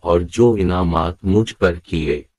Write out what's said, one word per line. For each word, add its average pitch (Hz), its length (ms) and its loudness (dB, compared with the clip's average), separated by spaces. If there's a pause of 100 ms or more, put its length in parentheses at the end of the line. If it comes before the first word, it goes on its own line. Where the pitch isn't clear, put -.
और 87 200 2
जो 113 340 2
इनामात 87 680 -2
मुझ 104 260 2
पर 90 280 -2
किए, 73 460 -6 (140)